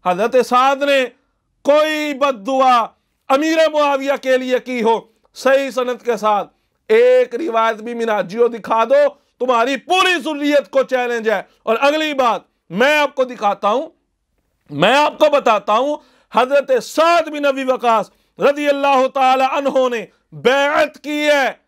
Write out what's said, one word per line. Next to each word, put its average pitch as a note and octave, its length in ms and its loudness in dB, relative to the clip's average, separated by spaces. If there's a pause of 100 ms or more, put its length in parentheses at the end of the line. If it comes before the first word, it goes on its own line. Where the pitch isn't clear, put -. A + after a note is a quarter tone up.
हजरत G#3 300 0
साद C4+ 480 2
ने C#4 200 0 (600)
कोई D4+ 500 0
बद्दुआ B3+ 800 0 (360)
अमीर D#4+ 400 2
मुआविया C#4 460 -2
के C4 220 0
लिए B3+ 200 -2
की B3 220 -6
हो, A3 320 -2 (220)
सही C4+ 360 0
सनद B3 320 -6
के A#3 140 -4
साथ, G#3 280 -2 (480)
एक B3 420 4
रिवायत A3+ 420 -2
भी A3+ 180 -10
मिनाजियो A3+ 540 -2
दिखा A3+ 360 -2
दो, C#4 240 2
तुम्हारी B3 680 -2
पूरी F#4 380 0
जुर्रियत D4 520 -2
को C4+ 160 0
चैलेंज A#3+ 460 -2
है। G3 200 -2 (180)
और A3+ 100 0
अगली D4 380 0
बात A#3 320 -2 (260)
मैं C4+ 260 2
आपको C#4 260 0
दिखाता G#3 440 -4
हूं, C#4 200 -2 (840)
मैं F#3 240 2
आपको D4+ 320 2
बताता A3 440 0
हूं, C#4 240 0 (380)
हजरत C4+ 380 0
साद D#4 560 0
बिन D4 160 -6
अबी C4+ 200 -2
वकास A#3 460 0 (300)
रज़ी C#4+ 260 0
अल्लाह C#4 400 2
ताला C4 400 0
अन्हो C4+ 420 0
ने A3+ 200 -6 (260)
बैअत C#4+ 640 0
की D4 220 -8
है C#4+ 500 0